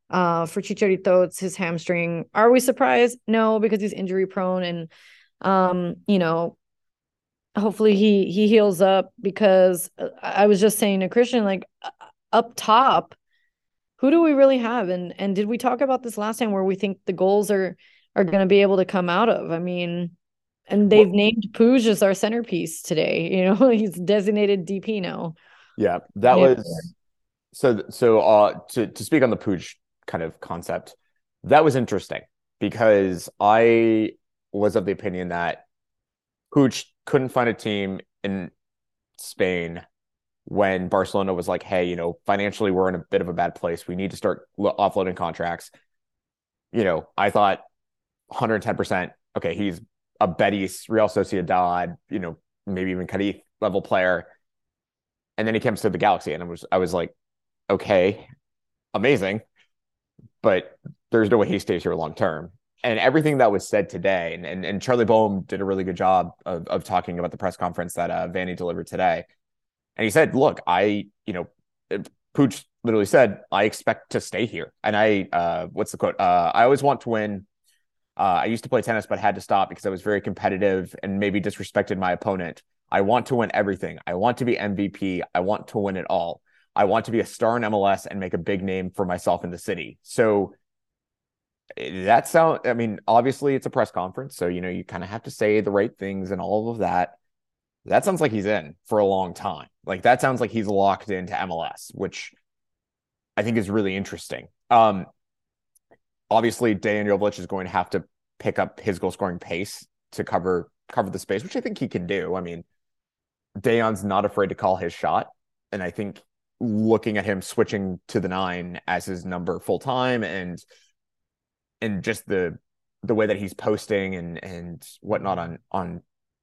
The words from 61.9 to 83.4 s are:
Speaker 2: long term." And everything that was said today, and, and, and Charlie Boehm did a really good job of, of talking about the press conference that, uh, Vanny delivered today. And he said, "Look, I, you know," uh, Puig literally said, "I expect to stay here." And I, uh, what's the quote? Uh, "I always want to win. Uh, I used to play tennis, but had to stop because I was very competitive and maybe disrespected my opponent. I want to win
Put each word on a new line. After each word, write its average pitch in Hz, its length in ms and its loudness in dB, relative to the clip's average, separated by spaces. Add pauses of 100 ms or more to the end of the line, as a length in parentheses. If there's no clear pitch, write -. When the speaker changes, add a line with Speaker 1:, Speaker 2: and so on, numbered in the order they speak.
Speaker 2:
long 80 180 -4
term." 85 380 -4 (320)
And 113 160 -2
everything 143 400 2
that 113 120 6
was 95 160 -2
said 104 220 -2
today, 87 460 -2
and, 87 100 -14
and, 90 180 -8
and 92 160 -4
Charlie 123 260 0
Boehm 107 360 2
did 95 180 -8
a 98 60 -4
really 95 180 -2
good 90 140 -6
job 92 360 0 (120)
of, 87 220 -8
of 90 160 -4
talking 90 340 -4
about 87 140 -4
the - 60 -16
press 92 200 -4
conference 87 380 -6
that, 85 160 -4
uh, 85 160 -4
Vanny 90 260 -6
delivered 85 320 -6
today. 87 380 -2 (720)
And 110 60 -4
he 107 80 0
said, 151 240 2
"Look, 127 320 2
I, 101 400 2 (180)
you 104 80 -8
know," 87 140 -8 (420)
uh, 101 100 -4 (360)
Puig 135 260 2 (220)
literally 110 220 2
said, 117 340 4 (100)
"I 98 140 0
expect - 480 -4
to 117 80 -2
stay 98 260 -6
here." 85 260 -10 (120)
And 107 120 -2
I, 104 360 2
uh, 85 400 -2
what's 98 200 -6
the - 60 -12
quote? 92 220 -4
Uh, 90 340 2
"I 117 100 4
always 131 200 4
want 139 180 0
to 123 80 -10
win. 107 380 -4 (720)
Uh, 90 260 2
I - 20 -2
used 110 180 -4
to 117 60 -10
play 117 120 2
tennis, 110 260 -2
but 123 120 -4
had 101 160 2
to 95 60 -12
stop 98 280 0
because - 160 -12
I 101 40 -2
was 92 120 -8
very 104 200 0
competitive 95 800 -2
and 98 160 -4
maybe 101 240 0
disrespected 101 560 -4
my 92 140 0
opponent. 90 500 -4 (300)
I 98 100 2
want 117 260 0
to 131 80 -2
win 113 180 0